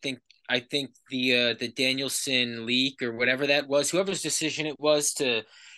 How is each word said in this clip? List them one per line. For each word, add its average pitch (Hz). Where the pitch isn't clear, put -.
think, 131
I 123
think 139
the, 127
uh, 120
the 123
Danielson 127
leak 127
or 120
whatever 127
that 143
was, 143
whoever's 185
decision 151
it 139
was 147
to, 120